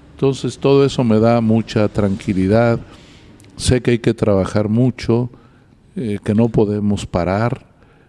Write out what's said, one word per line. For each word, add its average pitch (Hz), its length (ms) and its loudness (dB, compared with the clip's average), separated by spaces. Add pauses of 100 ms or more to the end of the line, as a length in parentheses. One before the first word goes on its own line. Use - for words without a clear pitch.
(120)
Entonces, 135 460 -4
todo 139 260 4
eso 135 200 -2
me 110 140 2
da 117 220 2
mucha 110 480 0
tranquilidad. 104 880 0 (800)
Sé 127 260 0
que 123 100 2
hay 117 60 2
que 113 160 0
trabajar 104 540 0
mucho, 120 640 0 (640)
eh, 107 280 -6
que 107 100 -2
no 117 140 2
podemos 104 580 0
parar, 95 600 -2 (420)